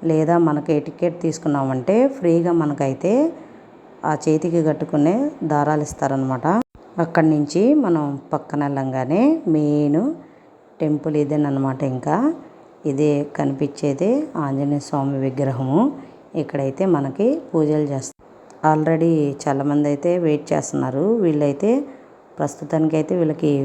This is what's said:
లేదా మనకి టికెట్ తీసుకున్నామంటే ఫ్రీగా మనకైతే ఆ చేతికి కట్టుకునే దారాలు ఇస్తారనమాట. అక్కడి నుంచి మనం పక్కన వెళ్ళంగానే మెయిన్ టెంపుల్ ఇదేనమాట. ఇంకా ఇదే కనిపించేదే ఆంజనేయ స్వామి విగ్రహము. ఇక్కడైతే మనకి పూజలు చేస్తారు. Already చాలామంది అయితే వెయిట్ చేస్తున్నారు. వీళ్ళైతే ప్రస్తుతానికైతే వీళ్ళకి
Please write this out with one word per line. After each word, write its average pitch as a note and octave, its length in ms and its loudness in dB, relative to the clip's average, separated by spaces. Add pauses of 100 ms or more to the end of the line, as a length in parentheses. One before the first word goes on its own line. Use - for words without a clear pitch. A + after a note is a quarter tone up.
(100)
లేదా D#3 240 2 (120)
మనకి D3+ 280 0 (120)
టికెట్ E3+ 360 -4
తీసుకున్నామంటే C#3+ 720 0 (220)
ఫ్రీగా E3+ 440 2
మనకైతే C#3+ 520 0 (1000)
ఆ - 20 2 (120)
చేతికి E3 440 2
కట్టుకునే D3+ 460 0 (380)
దారాలు D3 360 2
ఇస్తారనమాట. C3+ 580 -2 (580)
అక్కడి E3 300 2
నుంచి D3 280 0 (220)
మనం E3 200 0 (280)
పక్కన D3 340 -4
వెళ్ళంగానే C3+ 560 -2 (320)
మెయిన్ D3 480 2 (800)
టెంపుల్ D3+ 400 -2
ఇదేనమాట. C#3 580 -2 (140)
ఇంకా D3 220 -2 (760)
ఇదే D3 200 2 (260)
కనిపించేదే C#3+ 720 -2 (360)
ఆంజనేయ C#3+ 420 -2
స్వామి C#3 380 -2
విగ్రహము. C3 540 0 (640)
ఇక్కడైతే C3+ 420 -4 (120)
మనకి C#3 320 0 (220)
పూజలు D3+ 440 0
చేస్తారు. - 320 -10 (400)
Already D#3 440 4 (280)
చాలామంది D3 500 0
అయితే C#3+ 300 0
వెయిట్ D3+ 340 0
చేస్తున్నారు. C#3 500 -2 (220)
వీళ్ళైతే D3 460 2 (680)
ప్రస్తుతానికైతే D3+ 800 0
వీళ్ళకి D#3+ 340 0 (140)